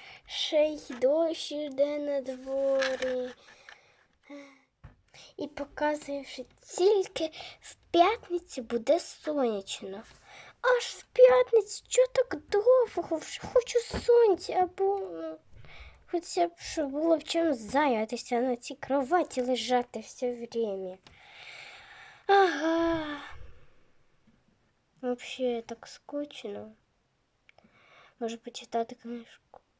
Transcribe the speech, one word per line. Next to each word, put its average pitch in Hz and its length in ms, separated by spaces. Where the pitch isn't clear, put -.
ще - 400
й 302 140
дощ 320 500
іде 294 480
на 285 220
дворі. 262 1080
І 294 100
показує, 285 800
що - 180
тільки 370 540
в - 140
п'ятницю 349 720
буде 233 380
сонячно. 220 1040
Аж 494 240
в - 180
п'ятницю? 494 840
Чого 508 200
так 494 300
довго? 415 680
Вже - 260
хочу 480 260
сонця, 466 760
або, 381 460
ну, 330 380
хоча 349 360
б, 339 100
щоб 285 320
було 311 280
в - 60
чому 330 300
зайнятися, 233 880
на 254 140
цій - 200
кроваті 277 680
лежати 247 580
все 247 360
время. 208 640
Ага. 330 960
Вообще 247 480
так - 260
скучно. 220 840
Може 233 180
почитати 233 580
книжку. - 640